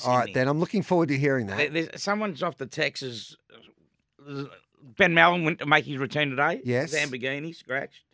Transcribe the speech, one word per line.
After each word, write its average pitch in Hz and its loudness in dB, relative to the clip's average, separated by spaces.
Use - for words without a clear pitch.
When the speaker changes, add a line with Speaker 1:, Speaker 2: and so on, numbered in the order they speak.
Speaker 1:
All 127 4
right, 123 4
Speaker 2:
Sydney. 104 -6
Speaker 1:
then. 127 2
I'm 147 2
looking 180 0
forward 170 2
to 139 0
hearing 135 0
that. 98 -6
Speaker 2:
There, 143 0
there's, 160 -4
someone's 202 -4
off 170 -4
the 135 -8
Texas. 127 -6
Ben 185 4
Mallon 170 6
went 165 -2
to 147 -8
make 151 4
his 139 -6
return 139 -2
today. 147 0
Speaker 1:
Yes. 127 -2
Speaker 2:
Lamborghini, 143 -4
scratched. - -8